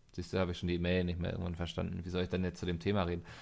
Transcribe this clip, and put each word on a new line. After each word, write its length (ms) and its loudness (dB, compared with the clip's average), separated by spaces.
Siehst 200 -6
du, 60 2
habe 140 4
ich 80 -4
schon 100 -2
die 80 2
Mail 260 4
nicht 160 0
mehr 120 0
irgendwann 240 -4
verstanden. 500 -2
Wie 40 -6
soll 140 2
ich 60 -2
dann 140 2
jetzt 160 -2
zu 80 -2
dem 120 0
Thema 240 2
reden? 220 -2